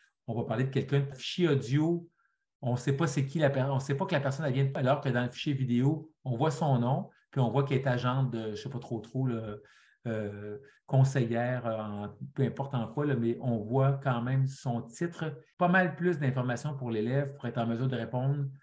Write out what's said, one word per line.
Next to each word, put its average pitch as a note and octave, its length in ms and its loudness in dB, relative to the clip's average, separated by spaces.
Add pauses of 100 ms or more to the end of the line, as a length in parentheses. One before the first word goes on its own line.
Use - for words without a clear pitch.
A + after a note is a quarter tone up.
(280)
on A2+ 80 -6
va A#2 80 -2
parler A#2+ 220 0
de C3+ 60 -4
quelqu'un, C#3 420 2
fichier - 340 0
audio, D3+ 640 2 (520)
on B2 140 0
sait C#3 180 0
pas D#3+ 140 2
c'est C#3 180 0
qui - 140 -4
la D3 100 4
per-, C3 200 0
on C3 100 0
sait C#3 160 -2
pas C#3 100 0
que - 80 -2
la D3 60 2
personne, C#3 260 -2
elle C#3 80 0
vient C#3 120 4
de, C3+ 100 0
alors C3 240 2
que C#3 100 -2
dans B2 140 2
le B2 80 -2
fichier - 220 -4
vidéo, C3 580 2 (140)
on C3 100 -2
voit D3+ 160 2
son C#3 280 2
nom, C3+ 300 2 (200)
puis - 100 -2
on A#2+ 100 4
voit C3+ 140 4
qu'elle C3+ 160 0
est - 80 -2
agente B2 440 0
de, A2 240 -4
je G#2+ 60 -8
sais - 80 -8
pas A#2 100 -8
trop A#2 200 -6
trop, C3 260 -4
là, A2 300 -4 (520)
euh, G#2 500 -6 (280)
conseillère, B2 800 2
en, G#2+ 440 -4 (240)
peu C3+ 100 0
importe C3+ 300 -2
en A#2 140 -2
quoi, D3 180 -4
là, C#3 100 0
mais A#2 240 0
on A#2+ 200 -2
voit C3+ 340 4 (100)
quand B2 180 0
même C3+ 260 2
son A#2+ 340 -4
titre, - 580 -6 (180)
pas F3 120 4
mal F3+ 260 4
plus F3 240 0
d'informations C3 560 0
pour B2+ 160 -4
l'élève B2+ 440 0
pour - 100 -8
être A#2+ 140 -2
en A#2 60 0
mesure A#2 220 0
de B2+ 80 0
répondre, C3 520 0 (160)